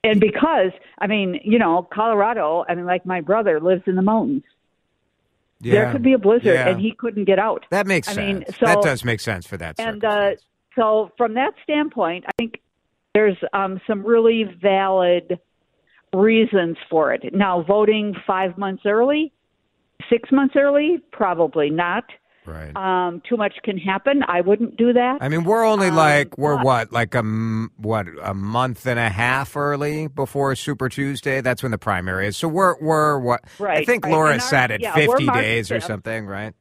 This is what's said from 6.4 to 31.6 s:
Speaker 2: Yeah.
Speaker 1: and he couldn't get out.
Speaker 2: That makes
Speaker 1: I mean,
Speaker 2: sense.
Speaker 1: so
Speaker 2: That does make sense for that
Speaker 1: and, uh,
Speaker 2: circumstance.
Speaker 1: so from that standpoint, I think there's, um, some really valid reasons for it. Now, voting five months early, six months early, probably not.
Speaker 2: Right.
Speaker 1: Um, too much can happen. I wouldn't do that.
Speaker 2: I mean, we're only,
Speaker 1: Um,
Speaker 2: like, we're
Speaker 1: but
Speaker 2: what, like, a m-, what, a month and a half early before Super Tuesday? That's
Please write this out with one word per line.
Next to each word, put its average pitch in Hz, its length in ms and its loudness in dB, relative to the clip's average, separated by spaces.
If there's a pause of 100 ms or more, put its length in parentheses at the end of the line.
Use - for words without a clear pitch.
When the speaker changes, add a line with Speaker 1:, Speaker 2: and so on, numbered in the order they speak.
Speaker 2:
Yeah. 131 160 2
Speaker 1:
and 180 120 0
he 220 100 0
couldn't 208 340 -4
get 190 140 4
out. 214 320 -2
Speaker 2:
That 196 160 0
makes 180 220 0
Speaker 1:
I 202 120 -6
mean, 196 240 -4
Speaker 2:
sense. - 120 -12
Speaker 1:
so 240 80 2
Speaker 2:
That 202 160 4
does 131 240 0
make 117 140 -2
sense 95 280 -6
for 98 100 -12
that 80 220 -10
Speaker 1:
and, 220 240 -6
uh, 220 60 0
Speaker 2:
circumstance. 202 360 0 (300)
Speaker 1:
so 214 420 0
from 226 180 0
that 262 180 0 (100)
standpoint, 226 640 -2
I - 100 -10
think 233 240 -6 (520)
there's, 208 240 2 (160)
um, 190 340 -2
some 202 180 -4
really 226 380 4
valid 180 960 0 (760)
reasons 202 640 2 (120)
for 151 240 2
it. - 200 -8
Now, 185 280 0
voting 208 540 2 (120)
five 190 300 -2
months 190 280 -8
early, 269 460 0 (800)
six 233 220 0
months 269 240 2
early, 285 440 2 (120)
probably 165 580 0
not. 175 360 -2 (400)
Speaker 2:
Right. 156 320 -14
Speaker 1:
Um, 180 500 -2
too 240 100 -2
much 208 260 -2
can 202 120 -4
happen. 196 520 -2
I 175 140 0
wouldn't 214 360 0
do 240 160 4
that. 247 260 2
Speaker 2:
I 131 100 -4
mean, 160 160 0
we're 220 200 2
only, 208 220 2
Speaker 1:
Um, 165 80 2
Speaker 2:
like, 147 420 4
we're 143 200 0
Speaker 1:
but 123 80 0
Speaker 2:
what, 120 260 2
like, 117 240 -2
a 123 40 2
m-, 110 580 -4
what, 107 280 -4 (160)
a 98 140 -6
month 113 500 -4
and 120 140 -2
a 117 100 0
half 123 480 -2
early 147 480 -4
before 139 500 -4
Super 131 320 -6
Tuesday? 139 540 -4
That's 123 220 -2